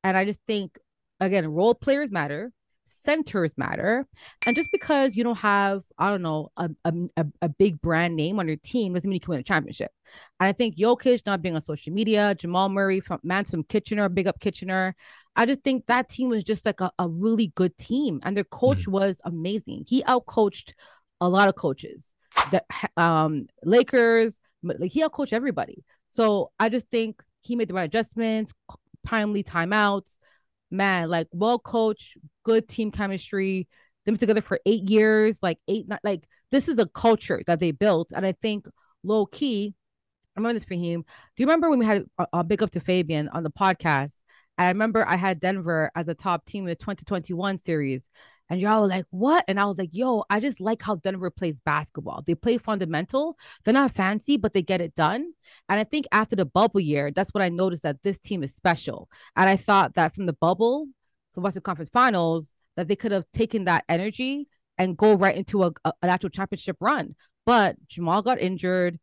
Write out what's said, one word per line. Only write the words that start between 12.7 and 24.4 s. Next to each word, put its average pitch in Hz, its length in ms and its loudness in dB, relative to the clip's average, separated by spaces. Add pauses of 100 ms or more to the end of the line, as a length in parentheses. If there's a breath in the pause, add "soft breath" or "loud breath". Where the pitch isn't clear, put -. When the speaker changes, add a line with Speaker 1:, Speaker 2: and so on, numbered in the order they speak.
Speaker 1:
from, 180 220 -8
man 185 220 -2
from 160 200 -4
Kitchener, 208 440 -2
big 180 200 0
up - 120 -4
Kitchener. 185 540 -4 (420 loud breath)
I 233 100 4
just 269 160 -2
think 262 240 0
that 254 220 0
team 254 220 -4
was 214 140 -2
just, 214 200 -4
like, 202 160 -2
a, 185 180 -2
a 180 100 -2
really 202 480 0
good 180 200 0
team. 226 460 -2
And 196 140 -4
their 202 80 -2
coach 190 380 0
Speaker 2:
Mm-hmm. 190 100 -4
Speaker 1:
was 196 320 0
amazing. 175 600 -6
He 254 180 0
outcoached - 680 0 (480 soft breath)
a 180 80 0
lot 190 200 6
of 190 60 0
coaches. - 580 -8 (380)
The, 151 140 0 (320)
um, 156 500 2 (180)
Lakers, 226 760 4 (240)